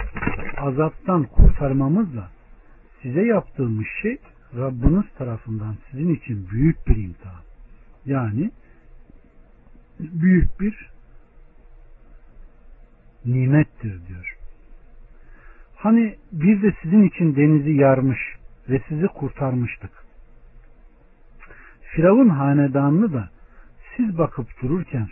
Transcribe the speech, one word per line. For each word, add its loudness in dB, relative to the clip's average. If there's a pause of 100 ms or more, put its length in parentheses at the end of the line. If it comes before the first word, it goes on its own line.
(560)
azaptan -2
kurtarmamızla 2 (720)
size -4
yaptığımız -2 (160)
şey -4 (400)
Rabbiniz 0 (120)
tarafından -8 (140)
sizin -4
için -10
büyük 0
bir 2
imtihan. -16 (640)
Yani -4 (1500)
büyük 2
bir -8 (2250)
nimettir -2
diyor. -16 (1400)
Hani 2 (160)
bir 2
de 2
sizin 6
için 2
denizi 4
yarmış 4 (500)
ve 0
sizi -2
kurtarmıştık. -6 (1900)
Firavun 4
hanedanını 2
da -6 (680)
siz -4
bakıp -6
dururken -4